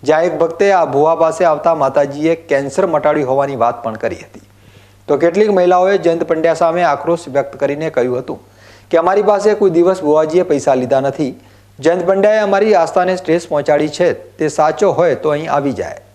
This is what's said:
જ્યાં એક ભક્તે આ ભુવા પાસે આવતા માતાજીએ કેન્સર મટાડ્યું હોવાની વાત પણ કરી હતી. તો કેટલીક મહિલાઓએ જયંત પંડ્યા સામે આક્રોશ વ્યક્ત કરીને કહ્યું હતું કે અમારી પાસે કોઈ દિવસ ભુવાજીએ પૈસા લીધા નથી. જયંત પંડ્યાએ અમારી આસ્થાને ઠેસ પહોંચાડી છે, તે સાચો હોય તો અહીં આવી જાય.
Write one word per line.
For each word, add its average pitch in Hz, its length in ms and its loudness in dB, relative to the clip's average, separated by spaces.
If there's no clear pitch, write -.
જ્યાં 156 220 2
એક 165 140 -2
ભક્તે 170 340 2
આ 170 140 2
ભુવા 147 300 2
પાસે 160 280 0
આવતા 160 300 2
માતાજીએ 147 600 0
કેન્સર 139 500 -2
મટાડ્યું 151 420 0
હોવાની 135 280 -2
વાત 117 260 -2
પણ 113 120 -6
કરી - 300 -6
હતી. - 220 -20
તો 143 100 2
કેટલીક 180 320 2
મહિલાઓએ 185 480 2
જયંત 165 260 0
પંડ્યા 160 300 0
સામે 170 300 0
આક્રોશ 165 440 -2
વ્યક્ત 135 280 -4
કરીને 147 340 -4
કહ્યું 123 280 -2
હતું - 200 -10
કે 165 80 4
અમારી 185 240 2
પાસે 202 320 2
કોઈ 202 160 2
દિવસ 175 320 2
ભુવાજીએ 156 400 2
પૈસા 147 320 0
લીધા 131 260 0
નથી. 135 320 -4
જયંત 170 280 0
પંડ્યાએ 202 340 2
અમારી 202 340 2
આસ્થાને 180 420 0
ઠેસ 170 320 -2
પહોંચાડી 151 400 0
છે, 160 240 0
તે - 360 -6
સાચો 160 440 0
હોય 151 240 0
તો - 140 -4
અહીં 147 200 -4
આવી 143 220 -2
જાય. 92 320 -10